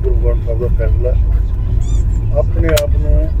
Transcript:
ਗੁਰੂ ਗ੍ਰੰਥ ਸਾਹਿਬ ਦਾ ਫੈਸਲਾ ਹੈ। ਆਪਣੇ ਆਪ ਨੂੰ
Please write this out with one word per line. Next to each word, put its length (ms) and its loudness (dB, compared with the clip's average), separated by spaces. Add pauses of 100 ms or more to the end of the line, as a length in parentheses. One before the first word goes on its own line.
ਗੁਰੂ 120 0
ਗ੍ਰੰਥ 300 0
ਸਾਹਿਬ 140 -2
ਦਾ 80 -2
ਫੈਸਲਾ 420 0
ਹੈ। 160 2 (1120)
ਆਪਣੇ 300 0 (160)
ਆਪ 60 -2
ਨੂੰ 400 2 (120)